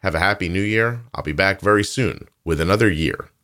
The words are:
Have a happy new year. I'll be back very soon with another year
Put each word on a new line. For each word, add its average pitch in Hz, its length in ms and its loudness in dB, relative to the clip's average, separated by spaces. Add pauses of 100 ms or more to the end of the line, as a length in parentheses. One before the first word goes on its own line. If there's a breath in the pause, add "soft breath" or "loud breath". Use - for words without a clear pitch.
Have 85 160 -2
a - 20 0
happy 92 300 0
new 90 120 -2
year. 113 420 -2 (120)
I'll - 80 -8
be 76 80 -6
back 95 300 0
very 104 240 4
soon - 420 -4 (180)
with 80 160 0
another 101 300 4
year 80 400 -4 (120)